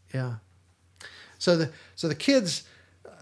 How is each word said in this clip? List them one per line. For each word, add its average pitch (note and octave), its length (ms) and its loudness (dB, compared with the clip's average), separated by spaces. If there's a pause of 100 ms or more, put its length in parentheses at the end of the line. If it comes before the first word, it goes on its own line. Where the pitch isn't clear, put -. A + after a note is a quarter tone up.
(120)
Yeah. B2+ 220 -4 (1040)
So F3 180 4
the, D#3+ 140 0 (240)
so - 140 -4
the D3+ 80 -2
kids, A3 480 2 (420)
uh, - 40 -20 (120)